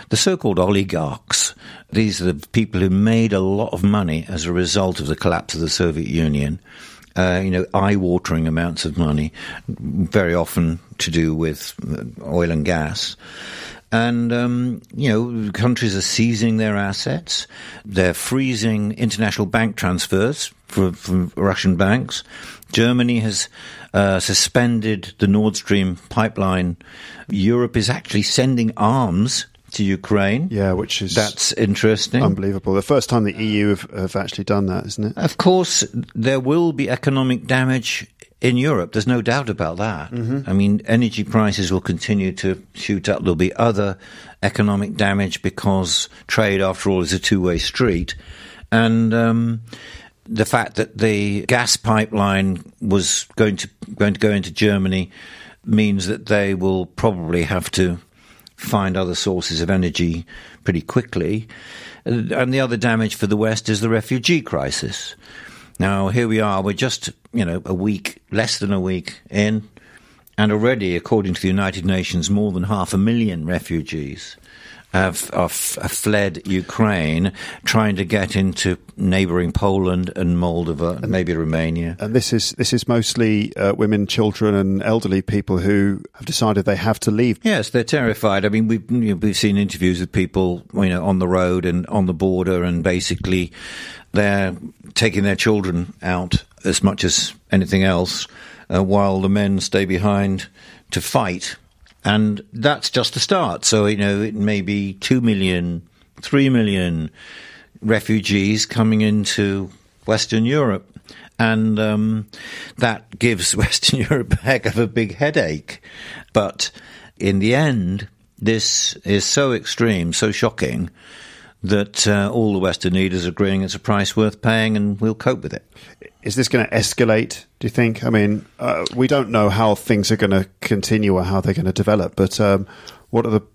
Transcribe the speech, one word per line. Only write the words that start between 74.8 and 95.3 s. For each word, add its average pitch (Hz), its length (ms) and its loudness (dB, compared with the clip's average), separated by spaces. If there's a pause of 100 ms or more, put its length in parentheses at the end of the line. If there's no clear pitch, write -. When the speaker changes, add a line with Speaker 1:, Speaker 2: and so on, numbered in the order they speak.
Speaker 1:
have, 92 360 0
have, - 520 -2
have - 100 -6
fled 101 540 -2
Ukraine, 92 840 0 (320)
trying 107 320 2
to 98 80 -2
get 92 320 0
into 95 420 0 (200)
neighbouring 90 560 0
Poland 92 640 0
and 87 200 2
Moldova, 85 580 -2
and - 80 -8
Speaker 2:
And 107 80 -4
Speaker 1:
maybe 90 220 0
Romania. 82 640 -2
Speaker 2:
And 107 140 -6
this 120 200 2
is, 110 240 0
this - 160 0
is 123 160 -2
mostly, 110 640 0
uh, 101 180 0
women, 104 320 2
children 107 480 0
and 98 300 0
elderly 101 380 0
people 98 380 -2
who 98 440 2 (120)
have - 100 -16
decided 156 400 0
they 101 100 2
have 98 260 0
to 113 100 2
leave. 113 300 2
Speaker 1:
Yes, 190 280 0
they're 120 160 0
terrified. 107 580 0
I 104 60 2
mean, 110 180 2
we've, 110 240 -2
you 113 240 2
know, - 0 -
we've 95 220 0
seen 101 200 2
interviews 92 440 2
with 90 100 -6
people, 92 520 0 (100)
you 98 160 2
know, 90 160 -2
on 95 140 2
the 92 80 2
road 90 380 2
and 87 220 0
on 101 180 0
the 90 80 0
border, 92 500 2
and 87 200 0
basically 90 720 0 (580)
they're 101 420 2 (400)
taking 101 300 2
their 98 140 2